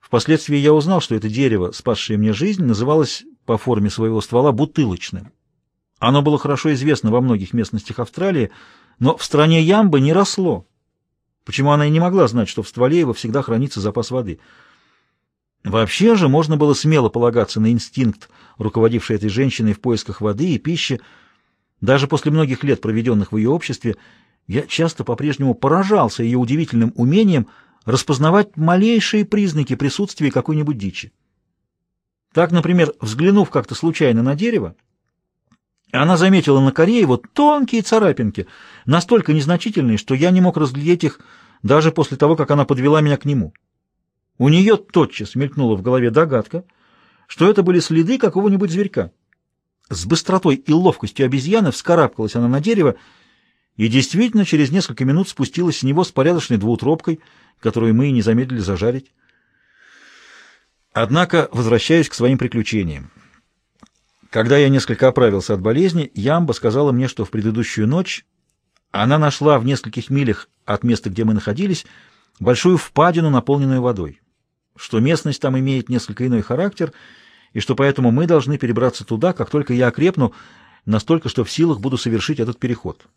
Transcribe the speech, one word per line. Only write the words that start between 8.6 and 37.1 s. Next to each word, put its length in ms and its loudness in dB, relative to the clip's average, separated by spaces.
но 180 0
в 80 -10
стране 380 2
Ямбы 380 4
не 120 2
росло, 540 0
почему 260 0
она 140 2
и 40 0
не 100 2
могла 280 2
знать, 220 -2
что 120 -8
в 60 -10
стволе 320 0
его 140 0
всегда 260 -4
хранится 400 -4
запас 300 -4
воды. 300 -6
Вообще 520 2
же 120 2
можно 300 0
было 160 2
смело 340 2
полагаться 500 0
на 140 2
инстинкт, 560 -4
руководивший 580 0
этой 140 -4
женщиной 420 -2
в 80 -6
поисках 400 -4
воды 300 -2
и 80 -2
пищи. 420 -6
Даже 280 0
после 220 -2
многих 320 0
лет, 200 -2
проведенных 500 -2
в 60 -2
ее 140 0
обществе, 440 -6
я 200 -4
часто 360 -4
по-прежнему 520 -2
поражался 680 0
ее 160 0
удивительным 560 0
умением – 540 2
распознавать 720 0
малейшие 680 2
признаки 500 -2
присутствия 560 -2
какой-нибудь 480 -2
дичи. 340 -10
Так, 180 0
например, 500 2
взглянув 500 2
как-то 240 -4
случайно 480 0
на 120 0
дерево, 400 -4
она 240 2
заметила 440 4
на 120 4
коре 260 2
его 180 2